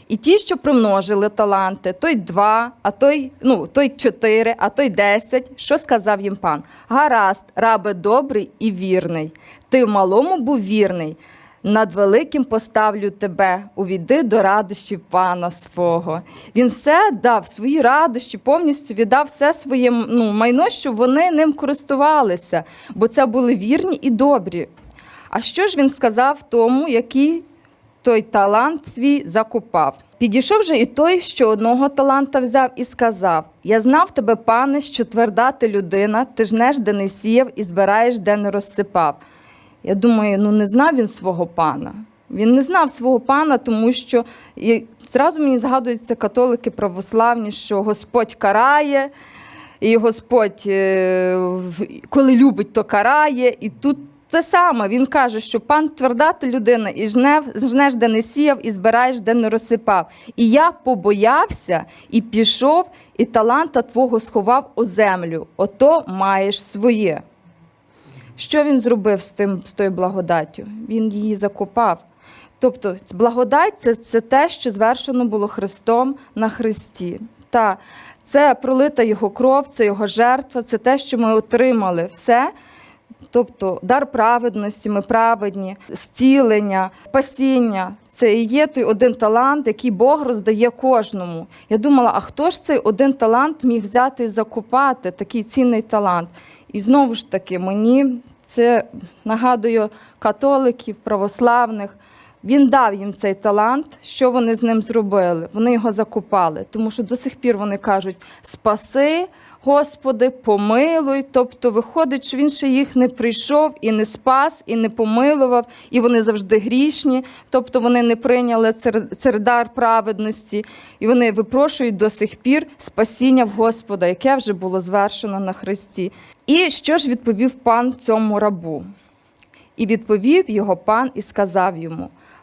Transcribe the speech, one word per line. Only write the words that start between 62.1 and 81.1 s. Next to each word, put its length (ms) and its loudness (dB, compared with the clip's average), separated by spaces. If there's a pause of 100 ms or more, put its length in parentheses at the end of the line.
пішов, 640 0 (320)
і 80 0
таланта 560 0
твого 380 0
сховав 560 -2
у 100 -2
землю. 640 -2 (100)
Ото 500 2
маєш 560 -2
своє. 580 -2 (1120)
Що 280 0
він 160 2
зробив 420 0
з 80 -20
тим, 360 -4
з 80 -20
тою 180 -2
благодаттю? 720 -4 (260)
Він 200 -2
її 260 -4
закопав. 680 -2 (560)
Тобто 360 -2 (180)
благодать 680 0
це, 160 0
це 260 -2
те, 280 2
що 220 -8
звершено 540 -2
було 220 -2
Христом 680 -2 (200)
на 140 -2
Христі. 680 -8 (300)
Та, 280 2 (460)
це 320 4
пролита 480 0
його 260 0
кров, 380 0
це 180 -2
його 220 0
жертва, 560 0
це 140 -4
те, 200 2
що 200 -6